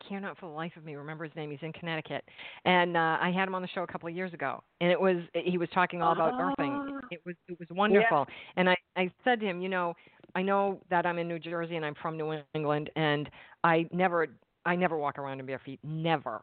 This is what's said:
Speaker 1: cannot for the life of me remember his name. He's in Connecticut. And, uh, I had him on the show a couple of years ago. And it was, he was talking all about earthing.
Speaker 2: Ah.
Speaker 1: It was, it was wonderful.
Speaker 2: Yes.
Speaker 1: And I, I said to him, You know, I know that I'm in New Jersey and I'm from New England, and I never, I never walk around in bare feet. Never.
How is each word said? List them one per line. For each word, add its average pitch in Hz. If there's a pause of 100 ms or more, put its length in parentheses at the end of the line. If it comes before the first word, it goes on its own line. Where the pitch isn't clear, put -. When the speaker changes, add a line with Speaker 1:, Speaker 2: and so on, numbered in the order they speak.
Speaker 1:
cannot 196
for 196
the 151
life 160
of 156
me 151
remember 151
his 147
name. 151
He's 143
in 160
Connecticut. 160 (420)
And, 180
uh, 165
I 180
had 190
him 190
on 185
the 180
show 190
a 170
couple 170
of 170
years 180
ago. 135 (180)
And 175
it 165
was, 185 (180)
he 180
was 170
talking 175
all 165
about 165
earthing. 165
Speaker 2:
Ah. 277 (100)
Speaker 1:
It 170
was, 175 (120)
it 175
was 170
wonderful. 196
Speaker 2:
Yes. - (200)
Speaker 1:
And 185
I, 180 (200)
I 185 (140)
said 240
to 214
him, 180
You 185
know, 175 (400)
I 185
know 196
that 175
I'm 175
in 170
New 170
Jersey 170
and 156
I'm 147
from 160
New 156 (140)
England, 151
and 147 (340)
I 165
never, 175 (400)
I 175
never 165
walk 143
around 135
in 131
bare 135
feet. 135
Never. 151